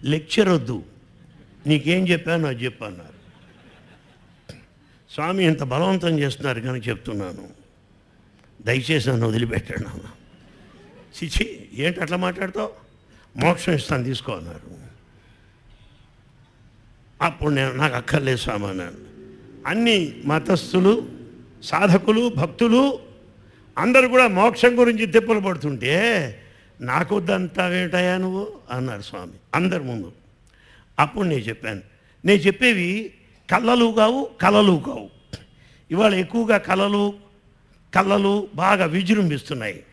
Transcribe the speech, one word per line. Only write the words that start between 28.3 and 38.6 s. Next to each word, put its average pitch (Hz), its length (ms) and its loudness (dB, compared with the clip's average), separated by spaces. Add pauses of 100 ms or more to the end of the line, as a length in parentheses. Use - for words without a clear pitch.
అన్నారు 123 320 -6
స్వామి 90 300 -14 (220)
అందరి 175 280 0
ముందు. 120 300 -8 (840)
అప్పుడు 175 300 0
నేను 147 120 -2
చెప్పాను, 110 400 -8 (440)
"నేను 202 160 6
చెప్పేవి 196 720 0 (400)
కళ్ళలు 233 460 2
కావు, 233 340 2 (120)
కలలు 196 440 6
కావు." 107 240 -10 (800)
ఇవాళ 202 240 4
ఎక్కువగా 214 440 0
కలలు, 202 560 0 (800)
కళ్ళలు 196 600 2
బాగా 185 300 2